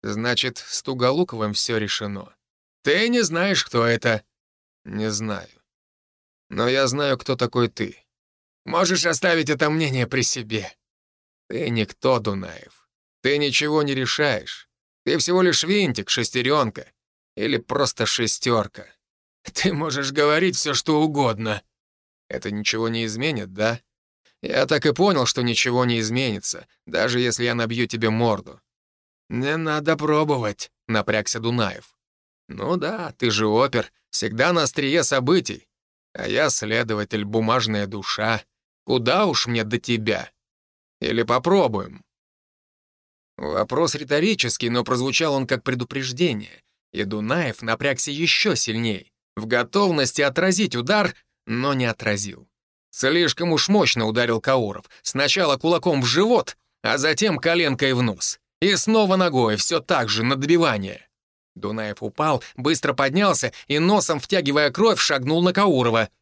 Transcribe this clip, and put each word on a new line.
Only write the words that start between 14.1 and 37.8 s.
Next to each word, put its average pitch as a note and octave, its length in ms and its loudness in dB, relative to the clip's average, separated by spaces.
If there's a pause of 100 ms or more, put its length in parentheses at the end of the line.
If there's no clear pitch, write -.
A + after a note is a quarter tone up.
Ты D3 140 2
всего F3+ 240 2
лишь F3 200 2
винтик, E3+ 480 0
шестерёнка. B2 800 0 (460)
Или A#2 220 -2
просто - 480 -2
шестёрка. - 840 -2 (600)
Ты F#3+ 200 0
можешь C#3+ 400 -4
говорить D3+ 440 4
всё, D3 180 -2
что D3+ 260 2
угодно». A2+ 640 0 (680)
«Это - 220 -6
ничего A2 380 -2
не A2+ 160 -2
изменит, A2+ 480 -4
да? A2 280 -2 (640)
Я C3 240 0
так D3+ 200 0
и D3 60 4
понял, E3+ 340 2
что - 160 -2
ничего A#2+ 420 2
не A#2 160 2
изменится, A2 680 -4 (200)
даже A#2+ 340 0
если A#2+ 240 0
я A#2+ 100 0
набью A#2 320 -2
тебе A2+ 240 0
морду». A2 500 -2 (680)
«Не C#3 280 -2
надо D#3 400 0
пробовать», D3+ 760 -2 (160)
напрягся G#2+ 520 -2
Дунаев. A2+ 560 -4 (520)
«Ну C#3 280 -4
да, F3 360 -6
ты A#2+ 180 0
же G#2+ 160 0
опер, A#2 460 2 (180)
всегда A2+ 420 0
на E3 120 2
острие C#3+ 400 0
событий. C3+ 640 0 (440)
А - 160 -8
я C3 220 2
следователь, G#2+ 720 -2
бумажная A2 640 0